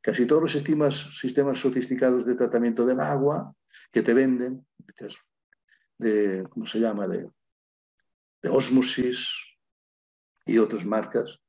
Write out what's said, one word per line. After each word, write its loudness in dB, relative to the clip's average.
Casi 0
todos 4
los -2
sistemas, 0
sistemas 0
sofisticados 0
de 2
tratamiento 0
del 2
agua 0
que 2
te 2
venden, 2
que -14
es -14
de, 0
¿cómo -10
se -4
llama?, 0
de, -6
de -4
Osmosis 0
y 2
otras 0
marcas -4